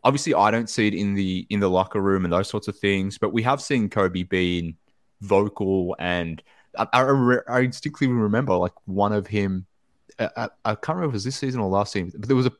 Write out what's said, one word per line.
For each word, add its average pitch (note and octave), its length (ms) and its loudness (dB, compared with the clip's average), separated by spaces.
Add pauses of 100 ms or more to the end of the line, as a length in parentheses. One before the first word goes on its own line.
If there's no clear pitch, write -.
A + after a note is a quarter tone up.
obviously C#3 300 2
I G#2 160 4
don't A2+ 180 -2
see G#2+ 180 2
it G2+ 60 2
in G2+ 220 0
the, F#2 340 -2
in G#2 100 -2
the G2+ 100 2
locker F#2 300 2
room G2 240 2
and F2 80 0
those F#2 160 0
sorts G#2+ 220 -6
of - 80 -10
things, G2 400 -2
but G2 160 -2
we A#2 100 0
have C3+ 180 0
seen A2+ 280 0
Kobe F#2 340 0
being F2 540 -2 (420)
vocal. G2 800 0
And E2+ 420 -4 (360)
I, A2+ 160 0
I B2+ 80 4
re-, C3 360 4 (120)
I B2+ 100 2
instinctively B2+ 540 -2
remember, A#2 420 2
like, F2+ 180 0 (120)
one G2+ 260 0
of G2+ 160 0
him, F#2+ 380 -2 (540)
I, A2+ 180 -2
I, A2 120 -6 (160)
I G#2+ 100 0
can't D#3+ 220 -4
remember F3 80 -4
if C#3 80 -2
it - 0 -
was G2+ 100 -4
this C3 140 -6
season B2+ 220 -4
or G2+ 80 0
last G2 260 0
season, F#2 260 -6
but G#2+ 80 -12
there C3+ 100 0
was B2+ 80 2
a B2 140 2